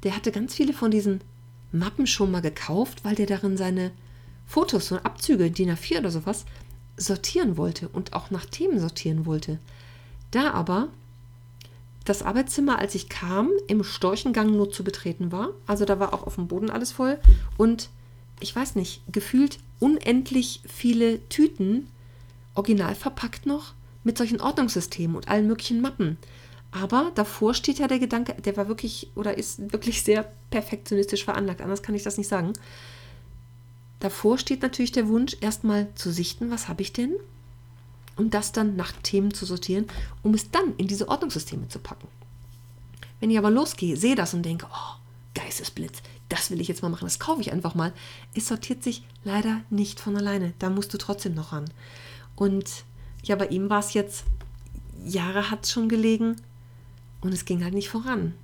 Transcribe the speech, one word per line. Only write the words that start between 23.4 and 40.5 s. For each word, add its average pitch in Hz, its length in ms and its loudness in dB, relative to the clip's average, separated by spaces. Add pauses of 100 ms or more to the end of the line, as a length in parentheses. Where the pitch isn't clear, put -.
noch, 285 280 -2 (300)
mit 226 140 2
solchen 233 240 0
Ordnungssystemen 180 720 0
und - 120 -8
allen 214 180 4
möglichen 226 360 2
Mappen. 202 360 0 (540)
Aber 233 440 2
davor 254 380 2
steht 262 260 0
ja 277 80 2
der 262 120 2
Gedanke, 233 420 0
der 202 140 -2
war 202 120 0
wirklich - 480 -6
oder 208 220 -2
ist 208 340 -8
wirklich 220 320 -2
sehr 214 280 4 (200)
perfektionistisch 202 760 -2
veranlagt, 196 360 -2
anders 196 220 -4
kann 208 120 -4
ich 202 80 -4
das 202 140 -4
nicht 202 100 -2
sagen. 185 260 0 (1500)
Davor 208 380 2
steht 262 240 -2
natürlich 247 300 0
der 226 160 2
Wunsch, 233 340 2
erstmal 208 540 0
zu - 160 -4
sichten, 175 400 -2
was 226 160 -6
habe - 140 -6
ich 196 120 -6
denn? 254 220 -2 (1000)
Und 214 180 0
das 208 180 0
dann 214 240 0
nach 180 160 -4
Themen 202 420 0
zu - 120 -6
sortieren, 185 420 -2 (360)
um 214 100 6
es - 180 0